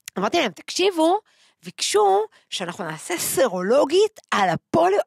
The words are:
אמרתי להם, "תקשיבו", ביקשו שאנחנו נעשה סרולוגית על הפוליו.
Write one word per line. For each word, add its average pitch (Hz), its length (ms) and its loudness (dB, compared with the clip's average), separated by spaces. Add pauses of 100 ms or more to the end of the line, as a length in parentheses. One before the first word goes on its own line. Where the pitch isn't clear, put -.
(180)
אמרתי 233 220 0
להם, 226 120 -2
"תקשיבו", 349 680 0 (440)
ביקשו - 600 2 (260)
שאנחנו 175 340 -8
נעשה 160 340 -8
סרולוגית 277 1000 0 (100)
על 202 180 0
הפוליו. 330 580 0